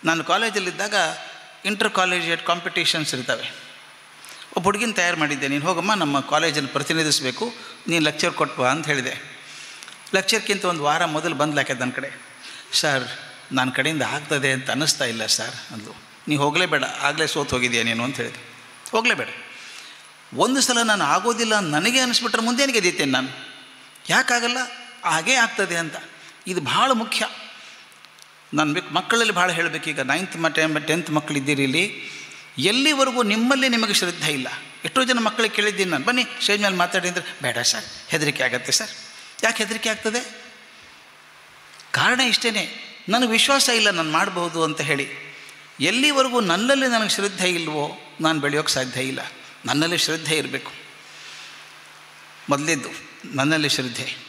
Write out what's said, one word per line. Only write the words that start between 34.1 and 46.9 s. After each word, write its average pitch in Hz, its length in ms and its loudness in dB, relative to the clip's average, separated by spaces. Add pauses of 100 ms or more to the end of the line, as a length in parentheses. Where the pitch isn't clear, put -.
ಇಲ್ಲ. 127 160 -2 (360)
ಎಷ್ಟೋ 262 200 2
ಜನ 240 140 2
ಮಕ್ಕಳಿಗೆ 220 360 2
ಕೇಳಿದ್ದೀನಿ 196 360 2
ನಾನು, 139 140 0
"ಬನ್ನಿ 247 220 2 (140)
stage 208 220 2
ಮೇಲೆ 196 140 2
ಮಾತಾಡಿ" 180 320 2
ಅಂದರೆ, 175 340 -4
"ಬೇಡ 117 160 0
ಸರ್, 113 260 0 (240)
ಹೆದರಿಕೆ 147 340 0
ಆಗತ್ತೆ 123 300 0
ಸರ್." 220 180 0 (540)
ಯಾಕೆ 226 180 2
ಹೆದರಿಕೆ 220 260 -2
ಆಗ್ತದೆ? 220 540 -4 (1500)
ಕಾರಣ 233 300 4
ಇಷ್ಟೇ, 240 300 2 (580)
"ನನಗೆ 240 200 4
ವಿಶ್ವಾಸ 262 400 4
ಇಲ್ಲ 220 220 6
ನಾನು 165 200 0
ಮಾಡಬಹುದು" 175 540 0
ಅಂತ 156 160 -2
ಹೇಳಿ. 139 560 -2 (440)
ಎಲ್ಲಿವರೆಗೂ 254 600 4
ನನ್ನಲ್ಲಿ 240 480 4
ನನಗೆ 220 200 2